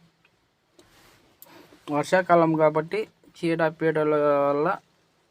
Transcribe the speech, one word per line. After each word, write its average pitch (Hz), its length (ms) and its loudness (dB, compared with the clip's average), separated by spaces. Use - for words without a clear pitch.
వర్షాకాలం 165 680 2
కాబట్టి 156 440 0
చీడ 165 260 -2
పీడల 156 380 0
వల్ల 143 260 0